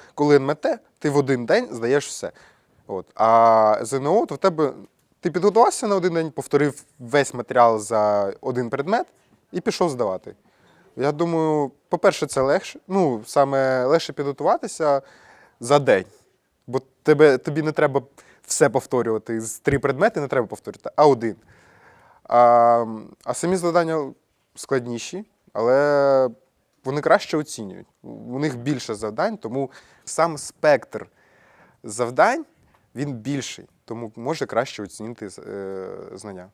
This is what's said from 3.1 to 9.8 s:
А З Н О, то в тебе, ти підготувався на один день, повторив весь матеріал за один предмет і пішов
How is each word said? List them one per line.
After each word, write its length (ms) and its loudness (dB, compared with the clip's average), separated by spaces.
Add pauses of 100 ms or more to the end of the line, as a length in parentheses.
А 640 6
З 120 -8
Н 140 -2
О, 180 2
то 100 -8
в 20 -12
тебе, 360 0 (460)
ти 120 -4
підготувався 560 2
на 80 0
один 180 -2
день, 180 -2
повторив 520 -2 (160)
весь 340 -2
матеріал 460 4
за 640 0
один 280 -4
предмет 380 -2 (440)
і 100 -6
пішов 280 -2